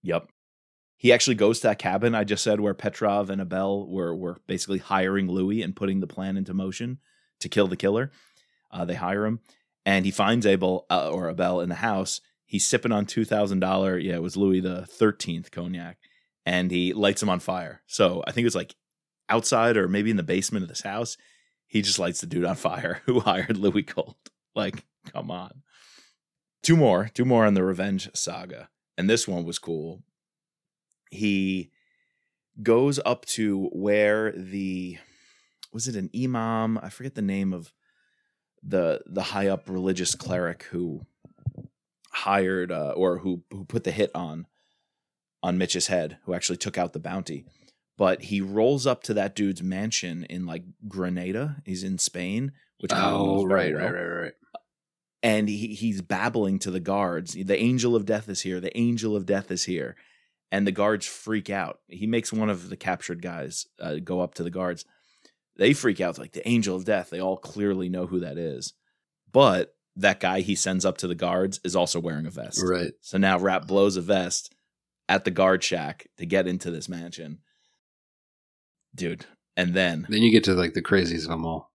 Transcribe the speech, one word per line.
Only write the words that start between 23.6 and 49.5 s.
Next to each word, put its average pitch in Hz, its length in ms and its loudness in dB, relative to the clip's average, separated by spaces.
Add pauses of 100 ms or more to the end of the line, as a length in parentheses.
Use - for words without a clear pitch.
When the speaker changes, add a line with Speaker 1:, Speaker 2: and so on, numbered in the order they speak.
Speaker 1:
Gold. - 320 -6 (400)
Like, 104 280 -4 (300)
come - 180 -8
on. 90 300 -12 (1000)
Two 160 140 6
more, 113 380 6
two 123 120 2
more 120 200 6
on 104 80 8
the 92 100 4
revenge 95 500 -2
saga. - 560 -8 (280)
And 92 120 2
this 113 180 4
one 87 180 -4
was 85 140 -6
cool. 82 440 -8 (1080)
He 95 600 0 (920)
goes 123 440 4
up 123 220 -2
to 98 440 0
where 104 600 4
the, 92 640 -6 (760)
was 113 160 -6
it 120 80 -6
an 92 200 -6
imam? 113 640 0
I 95 80 -12
forget 131 260 -14
the 110 60 -4
name 98 320 0
of 85 180 -10 (920)
the, 92 420 0
the 92 160 -6
high 98 260 -2
up 95 220 -2
religious 92 460 -2
cleric 90 560 -4
who 85 300 -6 (1120)
hired, 95 600 0
uh, 76 240 -4
or 90 240 2
who, 90 320 -4
who 95 140 -12
put - 180 -4
the 90 80 -2
hit 98 240 0
on, 82 320 -10 (960)
on 90 140 2
Mitch's 90 300 0
head, 85 380 0
who 90 80 -4
actually 87 240 -4
took - 200 -6
out 90 160 -2
the 80 60 -8
bounty. 85 460 -8 (520)
But 92 260 2
he 101 180 -2
rolls 113 460 2
up 123 160 -2
to 113 100 -4
that 101 220 -2
dude's 98 280 -2